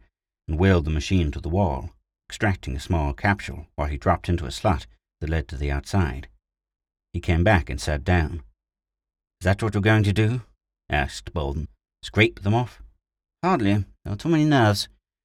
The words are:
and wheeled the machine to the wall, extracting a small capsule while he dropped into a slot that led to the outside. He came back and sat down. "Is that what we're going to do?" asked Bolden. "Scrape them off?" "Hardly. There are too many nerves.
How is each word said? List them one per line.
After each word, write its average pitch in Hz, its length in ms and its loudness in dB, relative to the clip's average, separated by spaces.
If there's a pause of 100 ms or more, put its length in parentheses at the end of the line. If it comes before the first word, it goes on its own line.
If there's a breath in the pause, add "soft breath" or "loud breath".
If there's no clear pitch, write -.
(480)
and 78 120 -2
wheeled 92 240 6
the 76 80 -4
machine 78 400 0
to - 80 -8
the 76 100 -8
wall, 80 420 -2 (360)
extracting 90 480 -4
a 67 60 -6
small 73 320 -2
capsule - 640 -4
while 73 120 -2
he 71 100 -4
dropped 87 300 -2
into 87 180 0
a - 60 -8
slot - 340 -2 (360)
that 76 80 -6
led 80 180 -2
to 69 100 -10
the 71 140 -4
outside. 69 560 -2 (880)
He 85 80 -6
came 85 220 2
back 95 260 2
and 58 100 -8
sat 73 240 -4
down. 85 400 0 (960)
"Is - 60 -6
that 98 180 2
what 107 120 -2
we're 104 60 2
going 107 220 4
to 101 100 2
do?" 110 280 0 (480)
asked - 440 -4
Bolden. 73 360 -4 (340)
"Scrape - 380 2
them 101 120 0
off?" 120 280 -2 (600)
"Hardly. 131 420 2 (180)
There 98 100 -8
are 101 40 -6
too 147 120 -2
many 156 160 4
nerves. 113 440 4 (360)